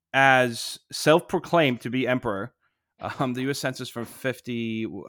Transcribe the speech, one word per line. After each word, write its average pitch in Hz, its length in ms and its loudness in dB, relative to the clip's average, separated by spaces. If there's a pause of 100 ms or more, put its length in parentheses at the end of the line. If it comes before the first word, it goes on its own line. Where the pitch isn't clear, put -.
(140)
as 131 640 4 (120)
self-proclaimed 156 920 2
to 127 80 -8
be 127 180 -2
emperor. 120 460 -4 (640)
Um, 131 140 -2
the 123 100 -6
U 135 60 -2
S 143 100 -4
Census 131 300 -6
from 117 160 -10
fifty, 113 800 -6 (240)